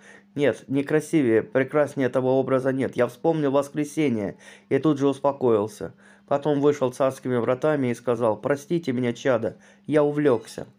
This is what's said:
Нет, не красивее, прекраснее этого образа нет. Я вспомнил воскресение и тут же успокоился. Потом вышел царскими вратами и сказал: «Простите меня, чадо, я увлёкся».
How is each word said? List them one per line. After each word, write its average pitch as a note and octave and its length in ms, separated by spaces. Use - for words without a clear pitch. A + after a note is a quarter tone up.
Нет, C3+ 320
не C3+ 160
красивее, D3 580
прекраснее C3 640
этого B2+ 220
образа C3 440
нет. C3 220
Я A#2+ 140
вспомнил D#3 420
воскресение C#3 840
и C3 100
тут D3 200
же C#3 100
успокоился. B2+ 840
Потом C#3+ 320
вышел C#3 320
царскими C3 440
вратами B2+ 520
и A#2+ 60
сказал: A#2 420
«Простите C#3+ 560
меня, A#2+ 200
чадо, A2+ 440
я D3 180
увлёкся». D3 640